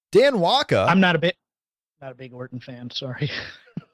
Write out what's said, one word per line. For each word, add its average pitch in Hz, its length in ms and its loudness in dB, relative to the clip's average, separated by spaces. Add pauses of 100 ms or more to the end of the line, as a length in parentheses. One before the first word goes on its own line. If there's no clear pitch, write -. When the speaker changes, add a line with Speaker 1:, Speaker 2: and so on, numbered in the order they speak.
(120)
Speaker 1:
Dan 247 280 4
Waka 170 500 2
Speaker 2:
I'm 180 120 4
not 180 140 4
a 156 40 0
bit, 170 160 -2 (640)
not 135 120 -16
a - 20 -20
big 127 180 -20
Orton 127 260 -14
fan. 123 320 -16
Sorry. 135 380 -8 (640)